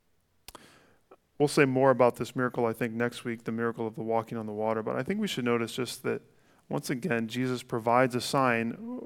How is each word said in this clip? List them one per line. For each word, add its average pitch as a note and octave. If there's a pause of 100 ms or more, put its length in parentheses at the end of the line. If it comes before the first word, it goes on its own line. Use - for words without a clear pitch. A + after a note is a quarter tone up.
(1400)
We'll C#3+
say C#3+
more C3
about A#2+
this -
miracle, B2
I A2+
think, A2+
next A#2+
week, A#2
the A#2
miracle A#2
of G#2+
the A2
walking A2+
on A2
the G#2+
water. A2
But B2
I B2+
think F#3+
we G#3+
should B2+
notice A#2
just -
that, A#2 (480)
once D3
again, A#2+
Jesus B2
provides A#2+
a A#2+
sign C3